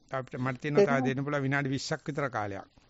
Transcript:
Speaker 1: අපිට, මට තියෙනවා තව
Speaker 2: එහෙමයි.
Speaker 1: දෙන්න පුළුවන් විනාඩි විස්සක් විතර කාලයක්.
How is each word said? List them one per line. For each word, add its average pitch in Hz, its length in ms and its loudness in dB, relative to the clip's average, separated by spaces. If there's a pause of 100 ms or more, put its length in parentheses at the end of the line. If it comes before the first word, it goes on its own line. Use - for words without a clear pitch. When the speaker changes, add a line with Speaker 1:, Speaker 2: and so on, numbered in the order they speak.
Speaker 1:
අපිට, 131 280 -6
මට 127 240 -4
තියෙනවා 151 240 6
තව 196 60 4
Speaker 2:
එහෙමයි. 135 160 2
Speaker 1:
දෙන්න 135 180 0
පුළුවන් 143 180 0
විනාඩි 135 280 0
විස්සක් 139 340 -4
විතර 143 260 -4
කාලයක්. 104 380 -6 (220)